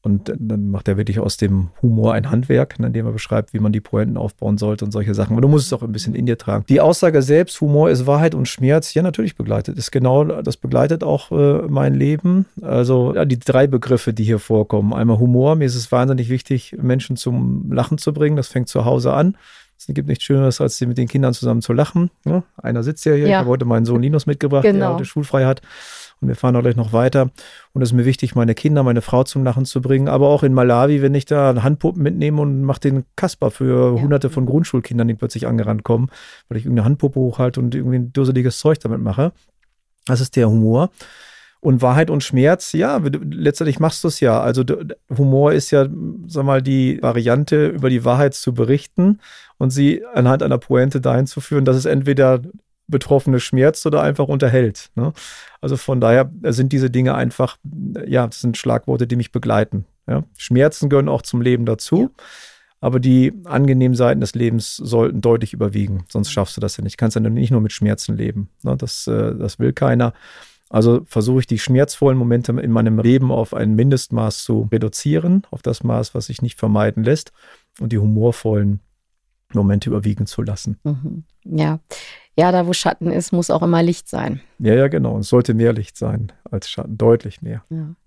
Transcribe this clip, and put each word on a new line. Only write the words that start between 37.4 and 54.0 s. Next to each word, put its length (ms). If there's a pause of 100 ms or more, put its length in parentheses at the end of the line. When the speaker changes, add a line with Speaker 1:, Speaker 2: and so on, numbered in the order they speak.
Speaker 1:
und 160
irgendwie 240
ein 120
dusseliges 460
Zeug 220
damit 200
mache. 320 (760)
Das 160
ist 140
der 140
Humor. 400 (720)
Und 220
Wahrheit 300
und 120
Schmerz, 500
ja, 300
w-, 60 (220)
letztendlich 480
machst 240
du's 160
ja. 200
Also 240
d-, 220
d-, 100 (220)
Humor 360
ist 180
ja, 160 (400)
sag 180
mal, 160
die 400
Variante, 640
über 220
die 160
Wahrheit 300
zu 180
berichten 680 (380)
und 140
sie 320 (100)
anhand 300
einer 160
Pointe 420
dahin 240
zu 160
führen, 240
dass 100
es 100
entweder 560 (460)
Betroffene 520
schmerzt 480
oder 160